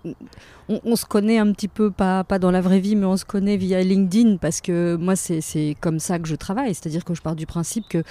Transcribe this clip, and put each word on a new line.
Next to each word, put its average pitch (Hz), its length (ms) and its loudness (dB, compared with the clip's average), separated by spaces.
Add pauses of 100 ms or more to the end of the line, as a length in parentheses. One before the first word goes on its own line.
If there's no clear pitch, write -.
(680)
on, 214 160 -2
on 233 100 0
se - 100 -2
connaît 220 340 2
un 208 120 4
petit 196 160 -4
peu, 214 220 0
pas, 190 340 0
pas 196 140 -2
dans 180 140 2
la 185 100 2
vraie 185 180 4
vie, 208 160 0
mais 196 120 2
on 190 100 2
se - 80 -8
connaît 202 320 0
via 185 240 0
LinkedIn, 196 560 4
parce 156 240 -2
que 175 340 0
moi, 180 200 0
c'est, 160 260 -2
c'est 151 400 -2
comme 160 180 0
ça 170 200 -4
que 160 80 -8
je 156 80 -4
travaille. 208 400 -4
C'est-à-dire 165 300 -6
que 170 100 -4
je - 80 -8
pars 160 120 -4
du 156 120 -8
principe 170 420 -6
que, 165 220 0